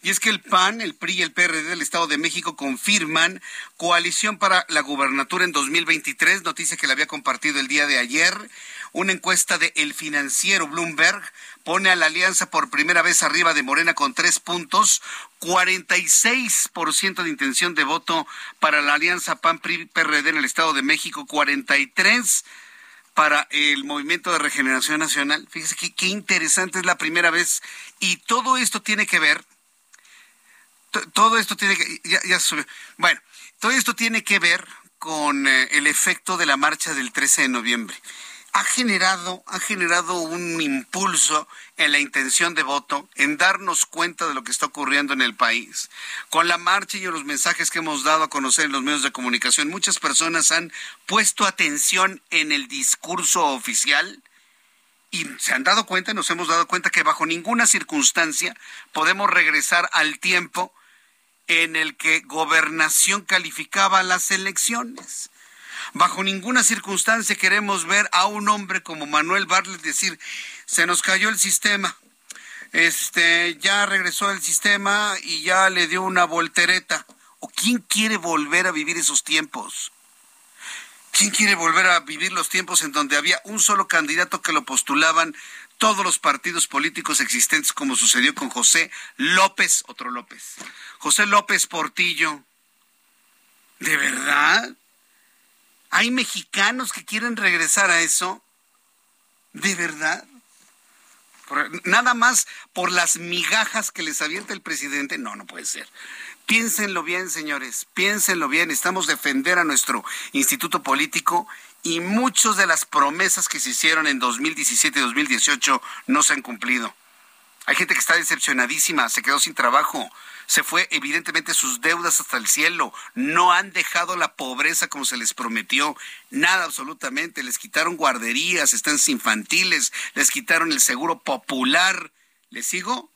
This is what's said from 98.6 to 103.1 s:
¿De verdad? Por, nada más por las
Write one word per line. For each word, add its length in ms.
¿De 200
verdad? 500
Por, 400
nada 260
más 340
por 180
las 240